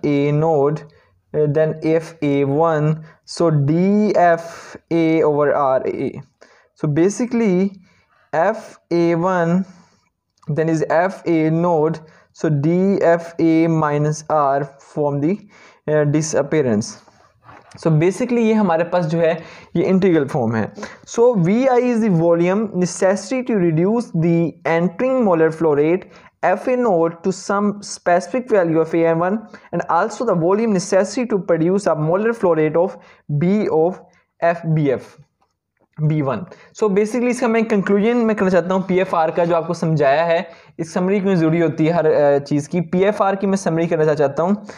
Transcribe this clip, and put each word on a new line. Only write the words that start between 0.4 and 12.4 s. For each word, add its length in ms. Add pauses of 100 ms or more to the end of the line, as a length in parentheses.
uh, 140
then 360
F 380
A 240
one, 580 (220)
so 240
D 680
F 640 (140)
A 320
over 300
R 340
A. 340 (540)
So 120
basically 920 (540)
F 460 (120)
A 240
one 500 (840)
then 220
is 200
F 360
A 240
node, 500 (340)
so 160